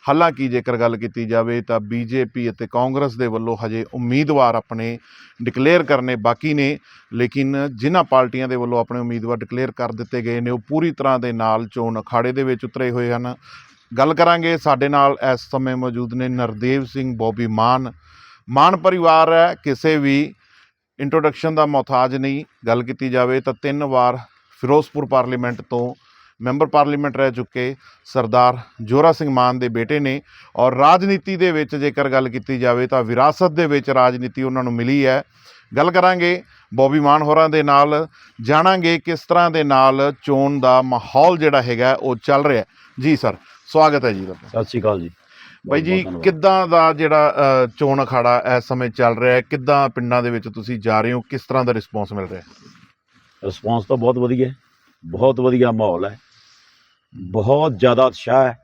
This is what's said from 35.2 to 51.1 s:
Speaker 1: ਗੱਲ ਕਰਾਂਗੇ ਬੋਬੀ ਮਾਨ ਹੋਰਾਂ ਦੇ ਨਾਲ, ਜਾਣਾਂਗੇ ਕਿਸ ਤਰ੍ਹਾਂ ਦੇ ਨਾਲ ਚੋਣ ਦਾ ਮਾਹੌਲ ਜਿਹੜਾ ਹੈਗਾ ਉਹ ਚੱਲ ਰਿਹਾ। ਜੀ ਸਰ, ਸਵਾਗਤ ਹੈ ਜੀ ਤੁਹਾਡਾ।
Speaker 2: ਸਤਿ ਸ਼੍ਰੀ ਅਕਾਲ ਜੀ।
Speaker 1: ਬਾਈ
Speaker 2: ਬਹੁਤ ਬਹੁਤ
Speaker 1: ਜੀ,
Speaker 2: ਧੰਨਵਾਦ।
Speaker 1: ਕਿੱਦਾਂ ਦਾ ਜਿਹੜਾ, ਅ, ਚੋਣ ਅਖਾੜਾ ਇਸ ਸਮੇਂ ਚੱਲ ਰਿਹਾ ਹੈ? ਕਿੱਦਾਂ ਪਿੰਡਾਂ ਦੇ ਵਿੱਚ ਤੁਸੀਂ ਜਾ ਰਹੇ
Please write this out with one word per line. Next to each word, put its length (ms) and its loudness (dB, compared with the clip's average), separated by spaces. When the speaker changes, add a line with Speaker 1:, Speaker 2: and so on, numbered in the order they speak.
Speaker 1:
ਗੱਲ 140 2
ਕਰਾਂਗੇ 520 2
ਬੋਬੀ 260 2
ਮਾਨ 220 4
ਹੋਰਾਂ 260 4
ਦੇ 140 0
ਨਾਲ, 460 2
ਜਾਣਾਂਗੇ 540 2
ਕਿਸ 300 -6
ਤਰ੍ਹਾਂ 220 4
ਦੇ 140 0
ਨਾਲ 480 4
ਚੋਣ 380 0
ਦਾ 220 6
ਮਾਹੌਲ 560 2
ਜਿਹੜਾ 240 2
ਹੈਗਾ 320 2
ਉਹ 220 -4
ਚੱਲ 300 0
ਰਿਹਾ। 180 2
ਜੀ 160 2
ਸਰ, 200 -2
ਸਵਾਗਤ 380 4
ਹੈ 80 2
ਜੀ 120 -6
ਤੁਹਾਡਾ। 240 -16
Speaker 2:
ਸਤਿ 200 -4
ਸ਼੍ਰੀ 120 -6
ਅਕਾਲ 200 0
ਜੀ। 80 -10
Speaker 1:
ਬਾਈ 720 -8
Speaker 2:
ਬਹੁਤ 80 -4
ਬਹੁਤ 100 0
Speaker 1:
ਜੀ, 40 -2
Speaker 2:
ਧੰਨਵਾਦ। 220 -10
Speaker 1:
ਕਿੱਦਾਂ 440 2
ਦਾ 240 4
ਜਿਹੜਾ, 420 2
ਅ, 20 -2
ਚੋਣ 260 0
ਅਖਾੜਾ 380 0
ਇਸ 60 -4
ਸਮੇਂ 260 -4
ਚੱਲ 280 0
ਰਿਹਾ 160 2
ਹੈ? 60 2
ਕਿੱਦਾਂ 480 0
ਪਿੰਡਾਂ 340 -2
ਦੇ 80 -2
ਵਿੱਚ 180 -6
ਤੁਸੀਂ 300 -10
ਜਾ 220 0
ਰਹੇ 120 -2